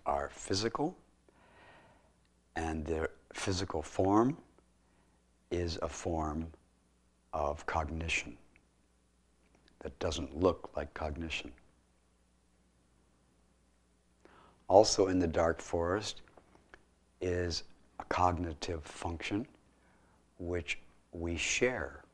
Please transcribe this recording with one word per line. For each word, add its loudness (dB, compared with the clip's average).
are 0
physical, -2
and -2
their -2
physical -2
form 4
is 0
a 0
form -2
of 0
cognition -2
that -10
doesn't -4
look 2
like -6
cognition. -6
Also 10
in 4
the 4
dark 2
forest -2
is -2
a -12
cognitive 0
function -6
which -4
we -4
share -2